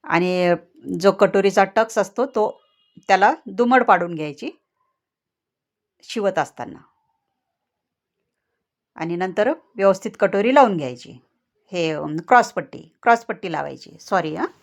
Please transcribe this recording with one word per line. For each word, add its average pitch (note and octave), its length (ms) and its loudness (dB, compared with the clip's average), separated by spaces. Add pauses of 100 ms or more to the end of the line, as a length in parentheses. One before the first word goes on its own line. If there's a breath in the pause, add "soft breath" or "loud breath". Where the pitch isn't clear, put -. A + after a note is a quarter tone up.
आणि F3+ 500 0 (460)
जो G3 120 4
कटोरीचा G3 520 2
टक्स A3 340 -2
असतो, G#3 280 -2
तो A3 360 -4 (460)
त्याला G3+ 260 4 (120)
दुमड A#3+ 360 2
पाडून F3 320 2
घ्यायची D3+ 360 -10 (1500)
शिवत G3 360 -4
असताना B2 400 -8 (2250)
आणि E3+ 220 -8
नंतर F#3+ 360 -2 (240)
व्यवस्थित G3 340 0 (100)
कटोरी G#3 340 0
लावून A#3 220 6
घ्यायची. B2+ 360 -10 (600)
हे, E3+ 180 -2
अम, D3+ 260 -8 (120)
क्रॉसपट्टी, - 760 0
क्रॉसपट्टी A3+ 500 -2
लावायची, D3 380 -10 (100)
सॉरी D#3+ 340 -4
हां A#3 120 -6 (160)